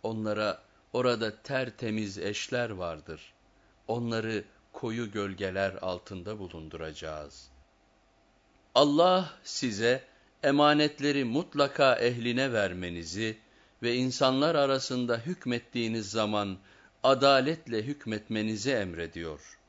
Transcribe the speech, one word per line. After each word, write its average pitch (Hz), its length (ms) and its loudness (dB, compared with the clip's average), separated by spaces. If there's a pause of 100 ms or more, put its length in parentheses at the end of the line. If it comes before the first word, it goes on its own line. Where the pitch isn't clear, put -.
Onlara 107 580 -2 (320)
orada 117 480 0
tertemiz 110 760 -4
eşler 107 520 -4
vardır. 85 640 -10 (540)
Onları 113 560 -2 (300)
koyu 113 380 -6
gölgeler 98 720 -2
altında 92 580 -8
bulunduracağız. 80 1080 -12 (1300)
Allah 160 580 4 (100)
size 120 600 0 (400)
emanetleri 147 800 4
mutlaka 139 720 2
ehline 120 580 0
vermenizi 90 840 -2 (460)
ve 120 120 0
insanlar 131 600 2
arasında 131 640 2
hükmettiğiniz 117 920 -4
zaman 104 460 0 (460)
adaletle 135 800 4
hükmetmenizi 110 880 -4
emrediyor. 82 960 -6